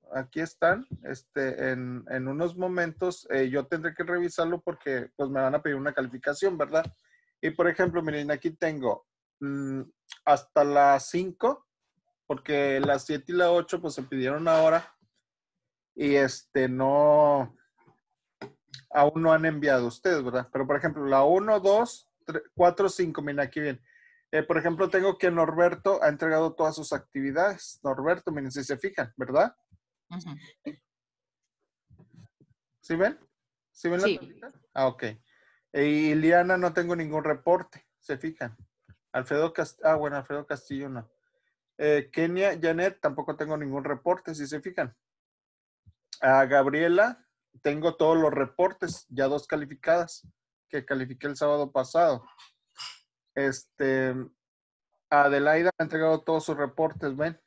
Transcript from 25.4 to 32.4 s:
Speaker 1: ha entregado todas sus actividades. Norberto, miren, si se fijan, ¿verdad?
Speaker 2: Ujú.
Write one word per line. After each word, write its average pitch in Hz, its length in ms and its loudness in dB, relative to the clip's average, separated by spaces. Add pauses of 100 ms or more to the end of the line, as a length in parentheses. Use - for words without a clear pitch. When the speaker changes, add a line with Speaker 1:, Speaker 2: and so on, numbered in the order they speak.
Speaker 1:
ha 151 60 4
entregado 160 460 0
todas 156 200 0
sus 151 200 -8
actividades. 143 880 -4
Norberto, 143 500 -2
miren, 139 180 -6
si 139 140 -8
se 143 140 -6
fijan, 165 400 -6
¿verdad? 139 360 0 (540)
Speaker 2:
Ujú. 175 220 -14 (2500)